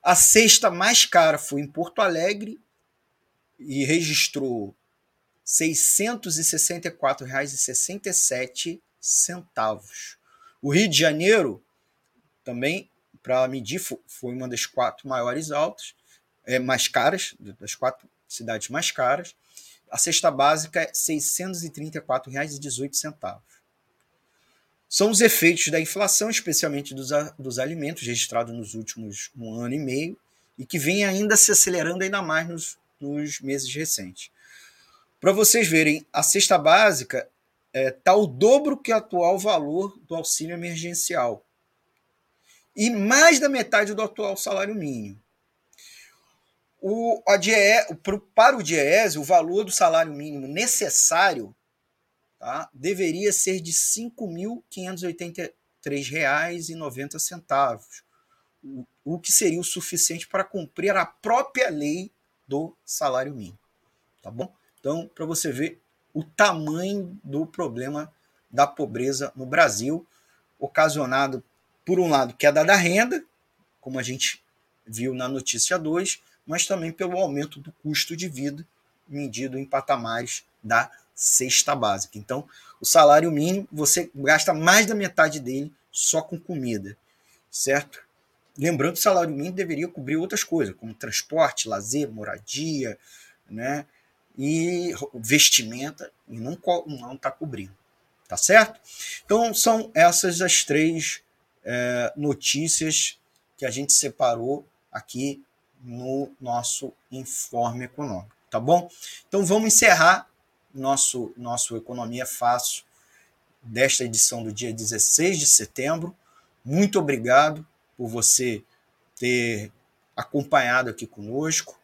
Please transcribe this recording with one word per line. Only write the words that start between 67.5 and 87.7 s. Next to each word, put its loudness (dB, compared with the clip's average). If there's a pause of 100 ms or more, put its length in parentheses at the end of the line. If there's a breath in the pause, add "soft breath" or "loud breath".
da 4
pobreza -4
no -12
Brasil, 2 (520)
ocasionado, 0 (420)
por 2
um 2
lado, 2
queda 6
da 8
renda, 2 (560)
como -8
a -4
gente -6 (440)
viu -6
na -6
notícia -2
dois, -4 (240 soft breath)
mas -2
também -4
pelo -6
aumento -4
do -18 (100)
custo -4
de -8
vida, -8 (440)
medido -8
em -8
patamares -4 (180)
da 0 (220 soft breath)
cesta 2
básica. -2
Então, -10 (320 loud breath)
o -6
salário 8
mínimo, -2
você 0
gasta 2
mais 6
da -2
metade 0
dele -8 (160)
só -2
com -10
comida, -6 (540)
certo? -2 (560)